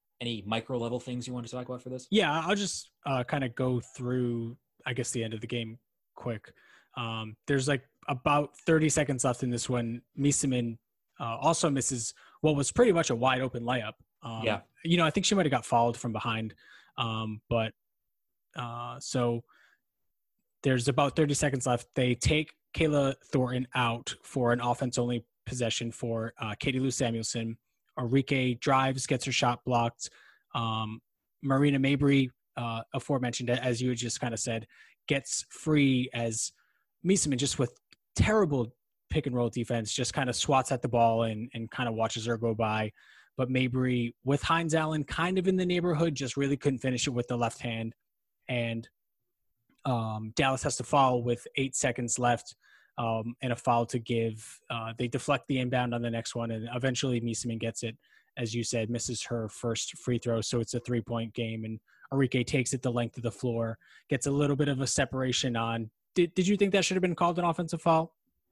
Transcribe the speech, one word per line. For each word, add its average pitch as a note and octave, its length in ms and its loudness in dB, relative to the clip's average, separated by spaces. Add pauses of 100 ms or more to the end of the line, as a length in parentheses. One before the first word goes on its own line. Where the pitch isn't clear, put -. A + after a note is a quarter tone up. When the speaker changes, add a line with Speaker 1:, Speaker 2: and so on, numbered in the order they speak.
(200)
Speaker 1:
any A#2 260 -6
micro-level A#2 540 -4
things B2 280 -8
you B2 60 -8
want B2 120 -8
to A2+ 60 -14
talk B2 160 -8
about B2+ 140 -10
for - 80 -14
this? B2+ 220 -10
Speaker 2:
Yeah, F#3+ 200 4
I'll E3 240 0
just, - 340 -6 (160)
uh, C3+ 180 0
kinda C3+ 260 -2
go B2+ 300 0
through, A#2+ 800 -4 (280)
I B2+ 80 -4
guess, A#2+ 180 -4
the A#2 120 -2
end A2 100 -6
of A2 80 -8
the A#2+ 60 -8
game A#2 300 -6 (380)
quick. - 360 -8 (460)
Um, A2+ 400 -8 (100)
there's, C3+ 200 2
like, C#3 200 0 (200)
about D3 500 2
thirty D#3+ 320 4
seconds C#3 340 0
left B2 180 0
in B2+ 80 0
this A#2+ 200 -2
one. A#2+ 320 -2 (180)
Miesemann, B2+ 580 2 (420)
uh, A#2 180 -6
also D#3+ 320 2
misses B2+ 440 -2 (280)
what D#3 140 4
was C#3+ 160 0
pretty A#3+ 200 6
much E3+ 180 2
a B2 60 2
wide-open B2+ 480 0
layup. A#2 300 -2 (280)
Um, A2+ 220 -8
Speaker 1:
Yeah. G#2+ 180 0 (220)
Speaker 2:
you E3+ 140 4
know, E3+ 80 6
I D#3 40 4
think F#3 160 0
she - 80 2
might F#3+ 120 4
have C#3+ 60 2
got B2 140 0
fouled A#2+ 320 4
from A#2+ 140 -6
behind. A2 420 -4 (440)
Um, A2 520 -4
but, A2 240 0 (840)
uh, A#2+ 440 -8
so A#2+ 440 0 (1200)
there's B2+ 240 4
about C#3 280 2
thirty D3 180 2
seconds C3+ 340 0
left. A#2+ 280 0
They B2 200 2
take D3+ 380 0 (220)
Kayla C#3+ 400 2 (160)
Thornton B2+ 440 0
out A#2+ 480 -2
for A#2+ 300 2
an A#2+ 80 0
offense-only B2 640 -2 (200)
possession A#2 460 -4
for, A2+ 480 -6
uh, G#2+ 200 -6
Katie C3 200 0
Lou C3 120 0
Samuelson. A2+ 640 -2 (400)
Arike B2+ 600 0
drives, C3+ 480 2
gets B2+ 180 0
her C3+ 60 -4
shot - 340 2
blocked. A#2 440 0 (440)
Um, A2 480 -4 (400)
Marina C#3 380 4
Mabrey, C3+ 500 4 (280)
uh, A#2 260 -4 (100)
aforementioned, B2+ 560 -2
as B2 320 0
you B2+ 80 0
had B2 80 -2
just A#2+ 220 -6
kinda A#2 180 -2
said, A2+ 300 -4 (400)
gets - 420 -2
free C3+ 640 2
as A#2 380 -4 (540)
Miesemann, D#3+ 320 4
just C#3 220 0
with B2+ 200 -2 (360)
terrible D3 580 4 (360)
pick D3+ 180 0
and B2 80 -2
roll A#2+ 140 2
defense, A#2 440 -2
just B2 200 -2
kinda B2+ 200 0
swats C3 380 2
at B2+ 100 -2
the B2+ 80 -2
ball A#2 340 4
and, A2 300 -4
and A2+ 180 -8
kinda B2 200 -2
watches A2 340 -2
her A#2 120 -2
go A2+ 180 0
by. G#2+ 360 0 (460)
But B2+ 120 -2
Mabrey, B2+ 640 0 (100)
with C#3+ 180 2
Hines E3 320 2
Allen D#3 300 0
kind F3+ 340 0
of F3+ 100 2
in F#3 100 4
the F#3 80 0
neighborhood, E3+ 500 2
just C3+ 220 -6
really C#3 200 2
couldn't C3+ 220 0
finish B2+ 280 -2
it C#3+ 40 0
with A#2+ 160 -2
the B2 100 -2
left A#2 220 -2
hand. A2+ 340 -6 (540)
And, A#2 420 -4 (960)
um, A2 500 -2
Dallas C3+ 280 2
has C3+ 140 -2
to B2+ 60 -6
foul B2+ 400 4
with A#2+ 320 0
eight C#3 200 -2
seconds B2 420 -2
left, A#2+ 380 0 (420)
um, A2+ 440 -2
and B2+ 100 0
a A#2 40 0
foul A#2 320 2
to B2+ 120 -4
give. A2+ 720 -4
Uh, A2+ 280 -6
they B2 100 -2
deflect C3+ 400 -2
the C3 120 0
inbound B2 340 0
on A#2 80 -2
the A#2+ 80 -2
next A2+ 240 -4
one, A#2 180 -4
and A2+ 220 -6
eventually B2+ 460 0
Miesemann A#2 400 -4
gets A2+ 240 -6
it, A2+ 140 -6 (400)
as A2+ 180 -4
you A#2 80 -2
said, A2 260 -2
misses A#2 340 -4
her A2+ 260 -4
first - 480 -4
free B2 200 -2
throw, A2+ 240 0
so A#2+ 200 -2
it's - 120 -4
a B2 60 -4
three-point A#2 540 -4
game, A2+ 320 -6
and A2 140 -8 (340)
Arike C3 340 2
takes B2+ 260 0
it B2+ 80 -4
the B2+ 100 0
length A#2+ 260 -2
of A#2+ 60 -8
the A#2+ 80 -2
floor, A#2 460 -2 (320)
gets C#3 180 0
a C#3+ 40 2
little C#3+ 240 4
bit C#3+ 140 2
of C3+ 100 0
a C3+ 80 0
separation C3 680 0
on. A2+ 340 -2 (240)
Did, E3+ 200 2
did F3+ 120 2
you G#3 80 4
think G3 160 2
that F#3+ 140 4
should F#3+ 100 0
have F#3 60 2
been F3+ 140 0
called F3 220 0
an F3 80 0
offensive E3 360 -2
foul D#3+ 340 4 (360)